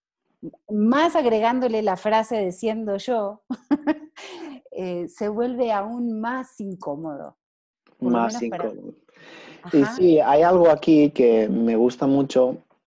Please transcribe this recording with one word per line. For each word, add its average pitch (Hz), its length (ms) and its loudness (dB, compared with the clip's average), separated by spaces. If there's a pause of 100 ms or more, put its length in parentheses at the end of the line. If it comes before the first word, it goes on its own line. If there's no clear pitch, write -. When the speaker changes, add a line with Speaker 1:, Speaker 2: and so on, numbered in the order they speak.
(720)
Speaker 1:
más 254 460 2
agregándole 233 680 0
la 190 160 -2
frase 220 380 -2
de 190 160 -2
"siendo 220 440 -6
yo", 208 540 -6
<laughs> 302 640 -4 (580)
eh, 180 360 -8
se 208 200 -8
vuelve 240 440 -2
aún 220 480 -4
más 247 400 -8
incómodo. 156 760 -10 (640)
Por 123 140 -2
lo - 0 -
Speaker 2:
Más 117 200 0
Speaker 1:
menos 117 180 -6
para - 140 -8
Speaker 2:
incómodo. 98 220 -10
Speaker 1:
mí. - 100 -18 (760)
Speaker 2:
Y 151 120 4
Speaker 1:
Ajá. 220 100 -4
Speaker 2:
sí, 175 260 4
hay 147 220 4
algo 175 280 6
aquí 151 400 4
que 113 400 4
me 113 260 0
gusta 123 300 0
mucho 135 500 2 (300)